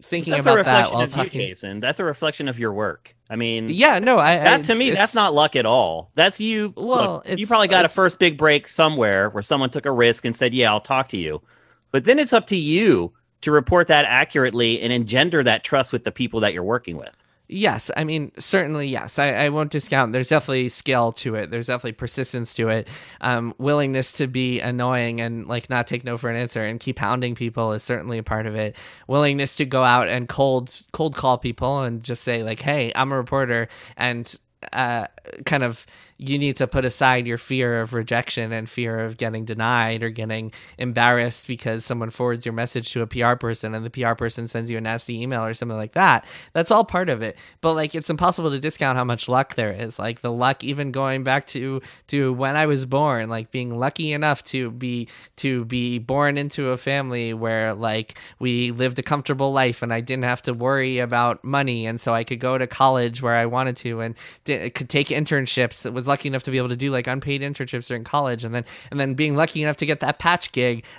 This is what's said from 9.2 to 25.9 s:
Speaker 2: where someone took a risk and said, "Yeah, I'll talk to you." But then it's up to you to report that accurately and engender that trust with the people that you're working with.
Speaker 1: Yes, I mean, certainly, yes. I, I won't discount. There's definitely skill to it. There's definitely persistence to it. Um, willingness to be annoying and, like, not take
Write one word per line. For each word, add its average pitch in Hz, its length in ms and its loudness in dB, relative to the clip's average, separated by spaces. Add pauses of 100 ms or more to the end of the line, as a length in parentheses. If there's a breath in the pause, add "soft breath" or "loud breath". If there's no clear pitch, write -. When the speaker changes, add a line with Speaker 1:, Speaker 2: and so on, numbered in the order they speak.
Speaker 2:
where 104 140 -6
someone 135 260 0
took 139 160 -6
a 139 60 2
risk 120 340 4
and 117 100 -2
said, 123 180 2
"Yeah, 120 180 4
I'll 107 100 2
talk 131 280 -2
to 107 80 -6
you." 78 240 -4 (500 soft breath)
But 135 140 2
then 247 140 6
it's 277 140 2
up 226 140 4
to 202 80 0
you 156 580 4 (280)
to 151 100 -2
report 165 360 6
that 147 180 6
accurately 120 760 2
and 117 100 0
engender 127 520 2
that 113 200 4
trust - 300 0
with 120 100 -2
the 104 80 -4
people 113 300 -4
that 104 120 2
you're 90 100 -6
working 98 340 -4
with. - 180 -16 (360)
Speaker 1:
Yes, 175 460 0
I 156 60 0
mean, 156 340 -4
certainly, 151 480 0
yes. - 320 -6
I, 143 280 2
I 147 40 2
won't 151 220 -2
discount. 135 420 0
There's 127 160 0
definitely 131 400 2
skill 120 440 0
to 113 200 -6
it. 104 160 -4
There's 117 160 -6
definitely 123 280 -4
persistence 123 600 -6
to 113 140 2
it. 110 180 0 (340 loud breath)
Um, 117 360 -2
willingness 135 560 0
to 143 140 -2
be 127 320 -2
annoying 120 600 -2
and, 117 280 -6
like, 120 200 -6
not 120 200 0
take 120 160 -4